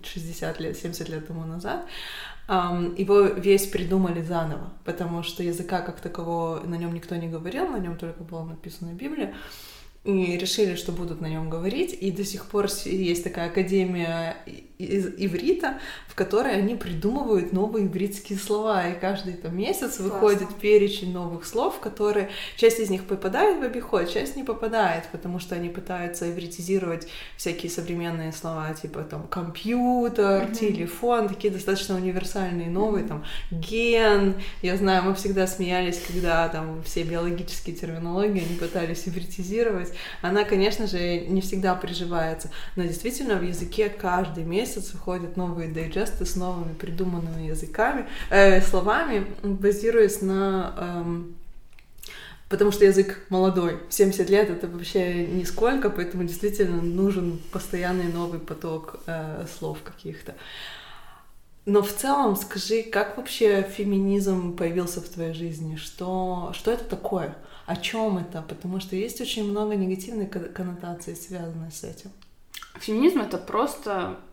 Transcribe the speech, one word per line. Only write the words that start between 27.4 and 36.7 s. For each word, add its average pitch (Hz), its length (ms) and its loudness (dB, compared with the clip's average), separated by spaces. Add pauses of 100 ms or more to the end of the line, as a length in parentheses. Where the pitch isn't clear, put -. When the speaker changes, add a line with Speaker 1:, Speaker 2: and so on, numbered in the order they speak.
Speaker 1:
современные 170 600 -4
слова, 160 420 -6
типа 156 280 -8
там 156 260 -8
компьютер, 220 1160 2
Speaker 2:
Мгм. 214 100 -2
Speaker 1:
телефон, 208 760 2
такие 202 220 0
достаточно 190 440 -2
универсальные 185 720 -2
новые, 196 360 2
Speaker 2:
Мгм. - 40 -4
Speaker 1:
там 151 140 -6 (260)
ген. 208 840 4 (260)
Я 185 160 2
знаю, 190 260 4
мы 190 120 4
всегда 190 320 2
смеялись, 180 580 0
когда 170 440 2
там 160 340 -4